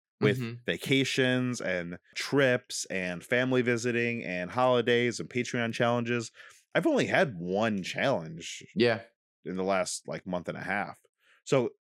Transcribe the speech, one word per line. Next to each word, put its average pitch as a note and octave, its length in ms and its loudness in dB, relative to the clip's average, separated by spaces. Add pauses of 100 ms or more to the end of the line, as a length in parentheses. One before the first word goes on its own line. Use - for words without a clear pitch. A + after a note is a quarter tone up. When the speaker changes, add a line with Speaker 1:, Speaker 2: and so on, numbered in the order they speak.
(200)
Speaker 1:
with G#2+ 200 4
Speaker 2:
Mm-hmm. A#2 140 -6 (100)
Speaker 1:
vacations B2+ 960 0
and F2 380 -4 (160)
trips - 720 0
and F2+ 360 -4
family B2+ 400 2
visiting A#2 640 0
and F2+ 260 -4
holidays A#2+ 720 2
and - 80 -8
Patreon A#2+ 460 -2
challenges. A#2+ 560 0 (440)
I've E3+ 120 2
only B3+ 200 2
had C3 320 2
one F#2+ 440 0
challenge E2+ 840 -4 (100)
Speaker 2:
Yeah. A2 260 4 (440)
Speaker 1:
in F2+ 120 -6
the F#2 80 -2
last, F#2 440 -2
like, E2 180 -8
month F2+ 220 -4
and E2 80 -6
a D#2 60 -12
half. F#2+ 360 -4 (460)
So B2+ 260 2 (120)